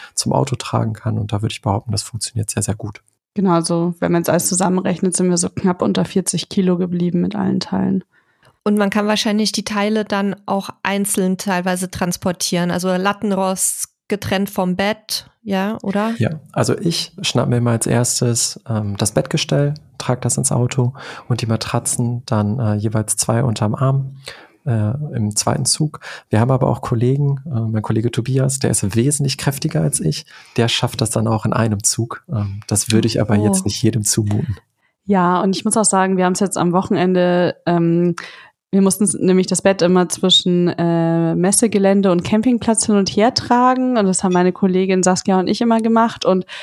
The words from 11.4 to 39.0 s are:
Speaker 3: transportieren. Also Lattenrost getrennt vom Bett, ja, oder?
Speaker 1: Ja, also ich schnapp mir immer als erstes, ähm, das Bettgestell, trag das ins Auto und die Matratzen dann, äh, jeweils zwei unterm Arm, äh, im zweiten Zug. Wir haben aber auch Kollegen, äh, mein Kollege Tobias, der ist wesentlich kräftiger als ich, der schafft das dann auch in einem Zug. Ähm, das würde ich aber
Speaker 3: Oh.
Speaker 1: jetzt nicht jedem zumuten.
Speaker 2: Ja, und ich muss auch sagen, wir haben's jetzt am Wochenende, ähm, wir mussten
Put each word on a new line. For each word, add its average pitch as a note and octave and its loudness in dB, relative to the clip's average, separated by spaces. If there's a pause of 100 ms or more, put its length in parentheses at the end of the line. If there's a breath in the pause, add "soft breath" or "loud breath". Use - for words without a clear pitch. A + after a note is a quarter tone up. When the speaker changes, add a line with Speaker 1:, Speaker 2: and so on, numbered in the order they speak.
Speaker 3:
transportieren. F3+ -2
Also F3+ -2
Lattenrost F#3+ -2 (160)
getrennt G3+ -2
vom F#3 -2
Bett, G#3 -4 (120)
ja, G3+ -4
oder? G#3 -2
Speaker 1:
Ja, D#3+ -2 (100)
also C3+ 0
ich - -4
schnapp C3 0
mir B2 2
immer A#2+ 2
als A2+ 0
erstes, A#2+ 0
ähm, G#2 -2
das - -2
Bettgestell, D3+ 0 (220)
trag B2+ -2
das A#2+ -2
ins C3 -2
Auto B2 0 (380 loud breath)
und A#2 -2
die A#2 -2
Matratzen A#2+ -2
dann, G#2+ 0
äh, G#2+ 0
jeweils G#2+ -2
zwei A#2 0
unterm G#2+ 0
Arm, C3+ 0 (480 loud breath)
äh, A2 0 (240)
im G#2+ -2
zweiten - -2
Zug. - -2 (280 loud breath)
Wir A2 4
haben B2 4
aber C3 2
auch B2+ 0
Kollegen, C3+ 0
äh, B2 -4
mein A2 -2
Kollege A2 0
Tobias, C3 -2
der - 0
ist - -2
wesentlich C#3 0
kräftiger D#3 -2
als D3+ 0
ich, D#3 -2 (320 loud breath)
der A#2 4
schafft - -2
das A2+ 0
dann A2 0
auch A2 0
in A2 0
einem A2 0
Zug. - -4
Ähm, G#2 -4
das - -2
würde A2 4
ich - 0
aber G#2+ 2
Speaker 3:
Oh. G#2 2
Speaker 1:
jetzt G#2+ 2
nicht G2 -4
jedem A2 2
zumuten. G#2 -2 (480)
Speaker 2:
Ja, F3+ 2
und G3 0
ich - -6
muss A3 -2
auch G#3+ 2
sagen, F#3+ 2
wir F#3 2
haben's F3+ 0
jetzt F#3+ -2
am F3 2
Wochenende, F3+ 2 (100)
ähm, E3+ 2 (540 loud breath)
wir G3 4
mussten F#3+ 2